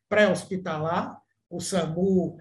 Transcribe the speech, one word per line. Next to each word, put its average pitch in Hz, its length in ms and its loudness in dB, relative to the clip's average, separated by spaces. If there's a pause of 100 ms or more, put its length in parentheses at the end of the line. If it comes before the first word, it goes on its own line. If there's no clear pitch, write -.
pré-hospitalar. 180 1080 0 (320)
O 175 120 -10
samu 175 800 0